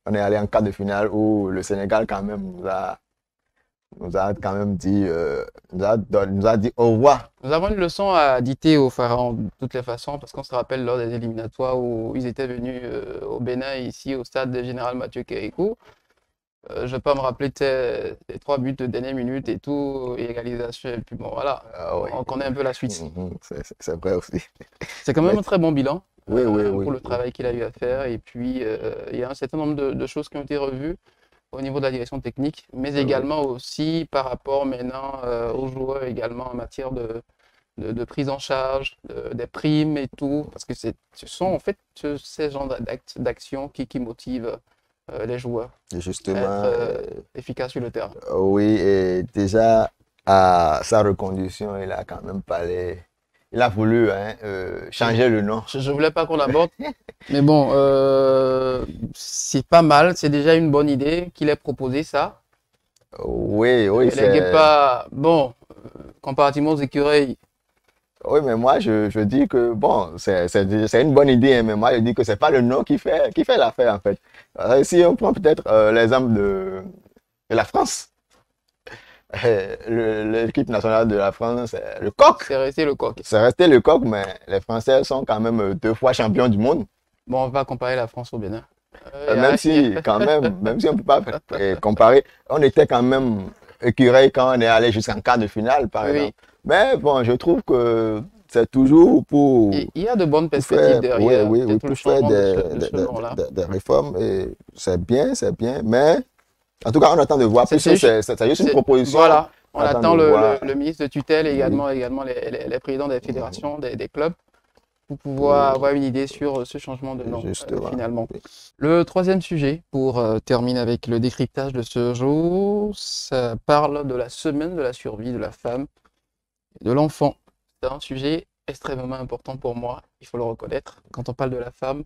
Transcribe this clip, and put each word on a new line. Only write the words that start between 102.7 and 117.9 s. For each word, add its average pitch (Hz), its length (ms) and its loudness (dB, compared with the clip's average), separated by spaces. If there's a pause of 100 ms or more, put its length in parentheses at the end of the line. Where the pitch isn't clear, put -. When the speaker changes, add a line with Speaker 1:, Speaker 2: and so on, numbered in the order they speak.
Speaker 1:
des, - 60 0
Speaker 2:
ce - 100 -6
Speaker 1:
des, - 80 0
Speaker 2:
nom-là. 117 320 -6
Speaker 1:
des, - 160 -4
des 90 140 -4
réformes. 131 560 0
Et 98 320 -4 (220)
c'est 90 260 -2
bien, 143 320 0
c'est 104 240 -2
bien, 123 260 -6
mais 135 340 4 (680)
en 110 60 0
tout 151 80 2
cas, 156 160 8
on 160 40 6
attend 143 180 4
de 123 80 4
voir, 120 220 6
Speaker 2:
C'est, 151 80 2
Speaker 1:
puisque 156 160 2
Speaker 2:
c'est 180 40 8
ju-, 139 120 4
Speaker 1:
c'est, 110 140 6
c'est, 113 160 -4
c'est 117 120 2
juste 156 120 2
une 285 60 4
Speaker 2:
c'est, 147 60 4
Speaker 1:
proposition. 135 440 4
Speaker 2:
voilà, 160 320 6 (240)
on 147 60 -6
Speaker 1:
On 147 40 2
attend 143 160 2
Speaker 2:
attend 165 180 4
Speaker 1:
de 160 60 6
Speaker 2:
le, 151 60 6
Speaker 1:
voir. 107 320 6
Speaker 2:
le, 139 60 -6
le 139 80 -2
ministre 151 280 -4
de 139 40 -2
tutelle 156 400 0
et 147 40 0
Speaker 1:
Oui. 139 40 -2
Speaker 2:
également, 139 340 0
également 131 340 -4
les, 123 280 -6
les, 127 160 -8
les 127 120 -4
présidents 139 280 -4
des 127 140 -4
fédérations, 131 540 -8
Speaker 1:
Mhm. 151 60 -12
Speaker 2:
des, 123 140 -8
des 110 140 -8
clubs, 160 240 -4 (720)
pour 143 120 -12
pouvoir 139 520 2
Speaker 1:
Oui. 135 40 0
Speaker 2:
avoir 139 180 2
une 139 100 0
idée 135 240 -2
sur 135 400 -6
ce - 100 -14
changement 131 380 -12
de 123 80 -10
nom, 117 160 -8
euh, 110 80 -8
Speaker 1:
Justement. - 420 -8
Speaker 2:
finalement. 117 400 -6